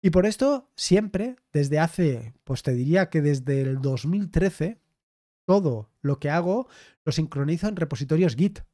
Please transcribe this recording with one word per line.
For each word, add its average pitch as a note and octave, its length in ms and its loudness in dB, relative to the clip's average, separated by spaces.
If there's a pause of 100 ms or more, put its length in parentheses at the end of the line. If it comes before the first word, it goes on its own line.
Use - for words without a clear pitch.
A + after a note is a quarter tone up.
Y G3 60 4
por F3+ 160 4
esto C4 500 0
siempre, G#3 600 0 (160)
desde D3 260 0
hace, C#3 540 0 (100)
pues - 180 -6
te C3 120 0
diría D#3 360 2
que D#3+ 120 0
desde C#3 400 0
el C3 180 -2
dos C3 260 -2
mil F#3 260 -2
trece, F#3 500 0 (680)
todo D#3 420 2 (120)
lo C#3 180 -2
que C#3+ 100 -4
hago F3+ 380 -2 (380)
lo D#3 80 -2
sincronizo D#3+ 560 -2
en G3 80 -6
repositorios D3 580 0
Git. G3 240 0 (140)